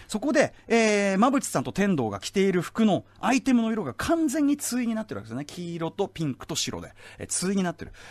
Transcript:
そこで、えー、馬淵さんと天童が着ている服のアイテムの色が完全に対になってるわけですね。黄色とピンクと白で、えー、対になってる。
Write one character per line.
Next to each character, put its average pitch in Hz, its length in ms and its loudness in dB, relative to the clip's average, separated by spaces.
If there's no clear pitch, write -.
そ 214 140 -6
こ 285 120 0
で、 269 200 4
え 208 460 4
ー、 - 20 2
馬 233 140 6
淵 262 180 0
さ 156 120 -2
ん 123 40 -2
と - 80 -6
天 196 240 2
童 117 140 0
が 98 100 -6
着 - 100 -10
て 196 120 2
い 196 100 4
る 180 80 2
服 220 240 0
の 180 200 2
ア 214 120 2
イ 262 80 2
テ 262 140 2
ム 233 80 6
の 220 100 0
色 220 120 -2
が 127 100 -6
完 330 340 0
全 285 180 2
に 285 120 2
対 247 280 -2
に 233 80 -2
な 220 100 -4
っ - 20 -20
て - 80 -10
る 104 40 -6
わ 98 40 -8
け 110 60 -16
で 110 60 -10
す 123 40 -6
ね。 147 80 -8
黄 170 280 -8
色 165 160 -4
と 196 180 -2
ピ 165 160 -6
ン 135 100 0
ク - 120 -16
と 156 100 -6
白 87 260 -4
で、 78 100 -14
え - 60 -12
ー、 - 220 -4
対 196 100 0
に 196 60 2
な 175 100 -2
っ - 20 -12
て - 120 -14
る。 - 60 -14